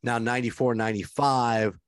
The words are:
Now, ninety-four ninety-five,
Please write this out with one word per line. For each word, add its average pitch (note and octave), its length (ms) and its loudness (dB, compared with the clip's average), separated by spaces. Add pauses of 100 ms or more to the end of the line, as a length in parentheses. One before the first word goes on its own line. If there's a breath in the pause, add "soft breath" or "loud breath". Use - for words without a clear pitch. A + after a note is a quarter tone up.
Now, A#2 160 0
ninety-four A#2+ 560 0
ninety-five, A2+ 1000 0 (120)